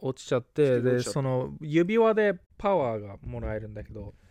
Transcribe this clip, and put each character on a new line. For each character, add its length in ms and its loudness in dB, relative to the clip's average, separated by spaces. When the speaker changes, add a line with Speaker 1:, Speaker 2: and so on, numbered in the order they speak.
Speaker 1:
落 240 -6
ち 20 -16
ち 80 0
ゃ 40 2
っ 40 0
て、 380 2
Speaker 2:
地 20 -2
球 80 4
に 60 4
落 40 0
ち 40 -4
ち 40 -2
ゃ 20 -2
っ 20 -6
た。 0 -
Speaker 1:
で、 0 -
そ 100 -2
の 380 -2
指 380 2
輪 160 6
で 240 2
パ 180 0
ワ 220 0
ー 40 -6
が 220 -12
も 180 -10
ら 140 -4
え 60 -4
る 80 -14
ん 60 -16
だ 100 -12
け 80 -18
ど、 220 -14